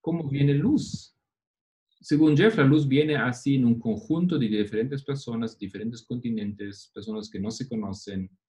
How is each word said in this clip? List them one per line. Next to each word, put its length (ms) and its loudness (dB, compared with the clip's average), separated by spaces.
¿cómo 260 -2
viene 240 2
luz? 640 0
Según 360 4
Jeff, 220 4
la 60 6
luz 220 6
viene 300 2
así 400 0
en 80 4
un 160 4
conjunto 580 -2
de 100 0
diferentes 540 -2
personas, 560 -8
diferentes 460 -10
continentes, 880 -8
personas 360 -10
que 100 -10
no 100 -6
se 160 -10
conocen. 640 -8